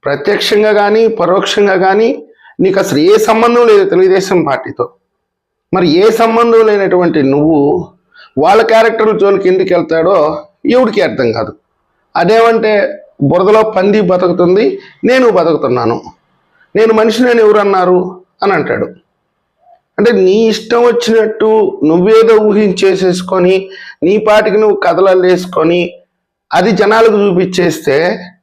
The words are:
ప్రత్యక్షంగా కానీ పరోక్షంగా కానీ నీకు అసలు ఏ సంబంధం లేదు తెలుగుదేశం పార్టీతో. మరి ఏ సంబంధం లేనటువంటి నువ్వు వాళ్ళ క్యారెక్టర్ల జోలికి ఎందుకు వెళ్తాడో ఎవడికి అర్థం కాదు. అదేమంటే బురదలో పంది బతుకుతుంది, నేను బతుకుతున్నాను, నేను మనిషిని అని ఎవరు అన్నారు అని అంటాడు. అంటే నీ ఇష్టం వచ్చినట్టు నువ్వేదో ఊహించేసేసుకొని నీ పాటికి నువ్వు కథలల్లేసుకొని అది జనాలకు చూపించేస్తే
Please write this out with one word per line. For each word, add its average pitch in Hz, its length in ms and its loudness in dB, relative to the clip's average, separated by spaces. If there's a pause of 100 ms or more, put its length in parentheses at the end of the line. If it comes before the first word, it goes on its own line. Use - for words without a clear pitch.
ప్రత్యక్షంగా 208 680 -2
కానీ 208 360 2
పరోక్షంగా 196 680 -2
కానీ 196 480 0 (360)
నీకు 190 180 0
అసలు 143 200 -2
ఏ 185 180 4
సంబంధం 233 500 2
లేదు 202 240 2
తెలుగుదేశం 185 540 0
పార్టీతో. - 440 -6 (840)
మరి 180 140 0
ఏ 185 220 2
సంబంధం 226 560 2
లేనటువంటి 180 560 0
నువ్వు 147 680 0 (500)
వాళ్ళ 196 240 2
క్యారెక్టర్ల 220 560 0
జోలికి 190 300 0
ఎందుకు 185 260 0
వెళ్తాడో 160 720 -2 (220)
ఎవడికి 226 340 0
అర్థం 127 320 -2
కాదు. 110 200 -8 (640)
అదేమంటే 220 840 0 (220)
బురదలో 185 400 2
పంది 208 380 0
బతుకుతుంది, 180 800 0 (260)
నేను 247 260 2
బతుకుతున్నాను, 135 720 -2 (720)
నేను 220 160 2
మనిషిని 226 380 2
అని 233 100 2
ఎవరు 208 180 4
అన్నారు 185 640 -2 (220)
అని 196 100 0
అంటాడు. 147 340 -4 (1120)
అంటే 220 140 2
నీ 196 360 2
ఇష్టం 233 340 -2
వచ్చినట్టు 220 1000 0
నువ్వేదో 220 520 4
ఊహించేసేసుకొని 190 1300 0 (340)
నీ 185 140 0
పాటికి 214 400 0
నువ్వు 214 200 0
కథలల్లేసుకొని 180 1160 0 (600)
అది 175 200 0
జనాలకు 214 440 2 (100)
చూపించేస్తే 175 1000 -2 (160)